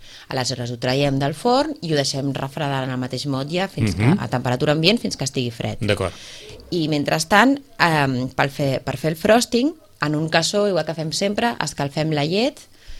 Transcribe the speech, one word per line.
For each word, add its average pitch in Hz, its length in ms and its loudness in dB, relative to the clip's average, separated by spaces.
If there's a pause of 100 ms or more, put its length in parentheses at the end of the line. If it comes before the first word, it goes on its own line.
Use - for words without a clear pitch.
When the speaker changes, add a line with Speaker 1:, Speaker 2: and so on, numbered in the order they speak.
(300)
Speaker 1:
Aleshores 123 420 -4
ho 120 100 -8
traiem 135 380 2
del 143 180 -2
forn 269 440 2
i 165 120 -4
ho 147 40 4
deixem 139 360 0
refredar 135 520 -4
en 131 100 -4
el 127 60 -4
mateix 127 260 -6
motlle 147 400 -2
fins 104 280 -2
que, 101 100 0
Speaker 2:
Mhm. 185 140 6
Speaker 1:
a 120 100 -4
temperatura 127 440 0
ambient 165 280 4
fins - 160 -4
que 147 80 -6
estigui 120 260 -2
fred. 113 300 -6
Speaker 2:
D'acord. 95 320 0 (580)
Speaker 1:
I 165 160 0
mentrestant, 160 720 4 (200)
em, 135 500 2
pel 139 200 0
fer, 139 340 -2
per 135 140 -4
fer 156 140 0
el 165 60 -4
frosting, 240 560 4 (280)
en 151 140 0
un 156 140 0
cassó, 175 380 2
igual 165 180 0
que 160 100 -4
fem 156 160 -6
sempre, 220 480 -2
escalfem 151 540 -2
la 143 120 0
llet. 214 340 0 (400)